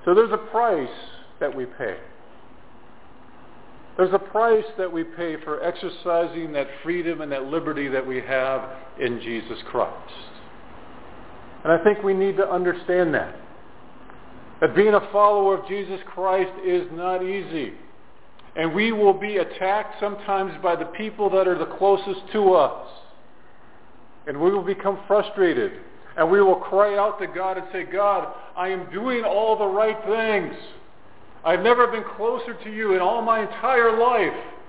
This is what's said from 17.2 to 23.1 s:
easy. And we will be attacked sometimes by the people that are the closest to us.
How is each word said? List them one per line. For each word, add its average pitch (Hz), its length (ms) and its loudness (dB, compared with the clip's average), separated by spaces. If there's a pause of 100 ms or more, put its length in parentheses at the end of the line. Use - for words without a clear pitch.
easy. 165 520 -4 (840)
And 160 180 -2
we 214 180 2
will 208 200 4
be 202 240 -4
attacked 190 640 -2
sometimes 196 520 -4 (100)
by 175 140 2
the 170 100 -6
people 214 440 -4
that 190 160 4
are 180 120 2
the 143 180 -4
closest 196 440 2 (120)
to 202 220 6
us. 143 340 4 (1400)